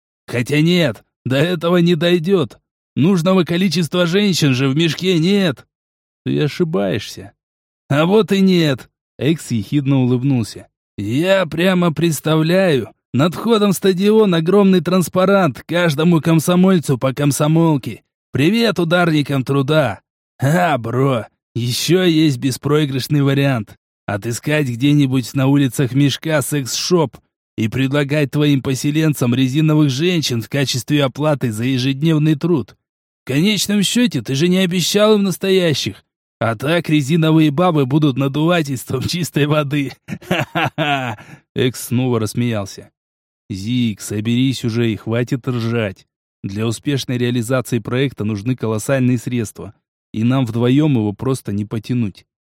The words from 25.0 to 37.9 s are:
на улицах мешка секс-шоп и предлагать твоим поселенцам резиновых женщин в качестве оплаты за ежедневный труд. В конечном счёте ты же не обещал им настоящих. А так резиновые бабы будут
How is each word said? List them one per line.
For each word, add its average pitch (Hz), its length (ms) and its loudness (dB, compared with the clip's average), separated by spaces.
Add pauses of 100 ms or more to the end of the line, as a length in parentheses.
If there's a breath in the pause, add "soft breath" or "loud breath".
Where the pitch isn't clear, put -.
на 135 140 0
улицах 139 480 0
мешка 143 480 0
секс-шоп 147 720 -2 (400)
и 110 120 -2
предлагать 139 640 -2
твоим 147 300 2
поселенцам 143 720 0
резиновых 151 540 2
женщин 135 540 -2
в - 80 -14
качестве 143 520 -2
оплаты 135 500 -2
за 110 120 -6
ежедневный 139 720 0
труд. 147 420 -4 (480)
В - 40 -20
конечном 196 540 0
счёте 202 380 0
ты 135 140 -6
же 160 140 0
не 185 100 2
обещал 190 560 2
им 202 80 2
настоящих. 180 800 -2 (340)
А 113 160 -2
так 156 360 -2
резиновые 156 600 2
бабы 151 360 2
будут 143 320 0